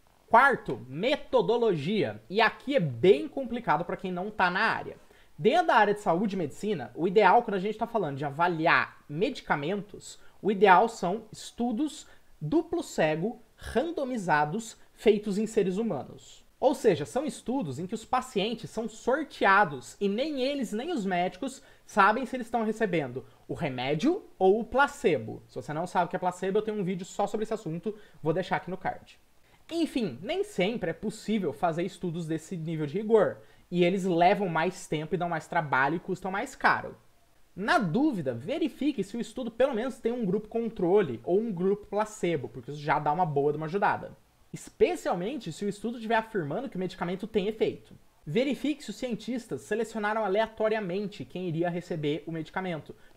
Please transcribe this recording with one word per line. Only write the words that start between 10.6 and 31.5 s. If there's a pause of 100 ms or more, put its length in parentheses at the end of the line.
são
estudos (340)
duplo
cego, (120)
randomizados, (160)
feitos
em
seres
humanos. (160)
Ou
seja,
são
estudos
em
que
os
pacientes
são
sorteados
e
nem
eles,
nem
os
médicos (240)
sabem
se
eles
estão
recebendo (220)
o
remédio (140)
ou
o
placebo.
Se
você
não
sabe
o
que
é
placebo,
eu
tenho
um
vídeo
só
sobre
esse
assunto, (260)
vou
deixar
aqui
no
card. (520)
Enfim,
nem
sempre
é
possível